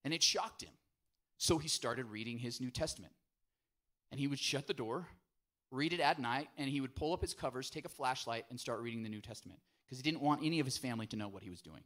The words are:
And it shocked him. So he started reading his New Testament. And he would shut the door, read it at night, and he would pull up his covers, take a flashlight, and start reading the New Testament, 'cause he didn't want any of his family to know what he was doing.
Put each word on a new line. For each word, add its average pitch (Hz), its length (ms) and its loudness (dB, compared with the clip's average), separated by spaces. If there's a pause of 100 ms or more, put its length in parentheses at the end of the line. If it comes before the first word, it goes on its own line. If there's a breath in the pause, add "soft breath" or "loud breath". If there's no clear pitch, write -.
And 143 80 0
it 165 100 2
shocked 202 400 2
him. 85 100 -14 (640)
So - 180 4
he 156 100 0
started 123 400 0
reading 110 300 -4
his 120 240 -4
New 127 100 -2
Testament. - 440 -4 (960)
And 123 100 -6
he 139 60 2
would 139 120 0
shut 143 280 0
the - 80 -2
door, 131 340 -2 (640)
read 147 240 2
it 175 60 0
at 156 180 6
night, 131 300 2 (100)
and 139 100 0
he 139 140 2
would 131 120 -4
pull 156 200 0
up 180 80 -2
his 180 100 -2
covers, 131 380 -2
take 143 160 -8
a - 20 -8
flashlight, 127 640 -2
and 120 100 -8
start 117 200 -2
reading 117 220 -2
the 110 60 -4
New 107 140 -6
Testament, 98 360 -12 (300)
'cause 127 100 -8
he 127 40 -10
didn't 151 180 2
want 147 240 4
any 160 160 4
of 139 60 4
his 131 100 0
family 117 300 -2
to 110 100 -4
know 104 120 -2
what 98 140 -10
he 104 60 -10
was 90 140 -10
doing. 78 240 -16